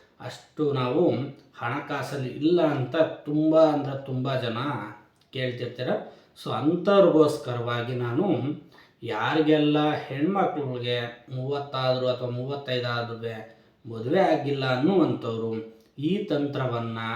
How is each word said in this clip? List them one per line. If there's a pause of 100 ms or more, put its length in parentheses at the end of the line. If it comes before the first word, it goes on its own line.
(200)
ಅಷ್ಟು
ನಾವು (460)
ಹಣಕಾಸಲ್ಲಿ
ಇಲ್ಲ"
ಅಂತ
ತುಂಬ
ಅಂದ್ರೆ
ತುಂಬ
ಜನ (760)
ಕೇಳ್ತಿರ್ತೀರ. (540)
So,
ಅಂಥವ್ರಿಗೋಸ್ಕರವಾಗಿ
ನಾನು (680)
ಯಾರಿಗೆಲ್ಲ
ಹೆಣ್ಮಕ್ಳುಗಳಿಗೆ
ಮೂವತ್ತಾದ್ರು
ಅಥವಾ
ಮೂವತ್ತೈದಾದ್ರು (720)
ಮದುವೆ
ಆಗಿಲ್ಲ
ಅನ್ನುವಂಥವ್ರು (200)
ಈ
ತಂತ್ರವನ್ನ (180)